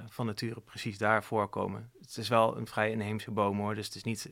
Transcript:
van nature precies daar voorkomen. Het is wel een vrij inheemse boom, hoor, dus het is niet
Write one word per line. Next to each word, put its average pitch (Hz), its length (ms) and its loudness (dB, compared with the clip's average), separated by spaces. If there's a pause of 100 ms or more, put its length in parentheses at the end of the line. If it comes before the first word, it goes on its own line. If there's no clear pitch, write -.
van 117 180 -4
nature 110 340 -4
precies - 380 -8
daar 107 260 4
voorkomen. 104 680 -2 (100)
Het - 160 -16
is 110 120 -6
wel 113 280 6
een 113 100 -6
vrij 107 240 0
inheemse 107 400 -2
boom, 101 280 2
hoor, 104 160 -2
dus 104 120 -6
het - 80 -10
is 98 100 -12
niet 113 280 -4